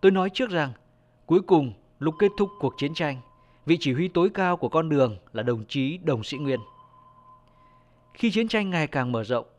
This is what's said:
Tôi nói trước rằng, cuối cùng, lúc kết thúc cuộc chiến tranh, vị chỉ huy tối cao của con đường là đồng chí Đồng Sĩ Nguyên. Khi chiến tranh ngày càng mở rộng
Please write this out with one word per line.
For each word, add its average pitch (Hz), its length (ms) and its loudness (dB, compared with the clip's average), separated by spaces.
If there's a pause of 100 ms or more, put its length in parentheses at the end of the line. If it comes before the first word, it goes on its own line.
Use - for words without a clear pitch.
Tôi 190 120 6
nói 190 180 0
trước 240 200 -4
rằng, 151 220 -2 (540)
cuối 175 140 4
cùng, 156 320 2 (260)
lúc 156 200 -2
kết 202 200 4
thúc 196 120 0 (100)
cuộc 131 160 -2
chiến 143 180 -4
tranh, 147 260 -4 (460)
vị 165 140 4
chỉ 175 120 0
huy 160 160 0
tối 180 260 2
cao 180 220 0
của 123 120 -4
con 160 200 0
đường 131 280 2 (160)
là 110 100 -6
đồng 117 220 -2
chí 143 340 -4
Đồng 143 260 -2
Sĩ 135 140 -8
Nguyên. 135 220 -2 (1500)
Khi 233 160 0
chiến 220 180 0
tranh 208 220 -2
ngày 165 160 0
càng 127 260 -2
mở 113 120 -2
rộng 117 200 -2 (140)